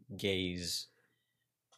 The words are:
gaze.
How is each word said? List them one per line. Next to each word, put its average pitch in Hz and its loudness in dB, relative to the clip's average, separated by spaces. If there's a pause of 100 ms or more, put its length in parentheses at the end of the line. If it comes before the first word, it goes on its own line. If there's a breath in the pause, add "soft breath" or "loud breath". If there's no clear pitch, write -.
(160)
gaze. 90 0 (880)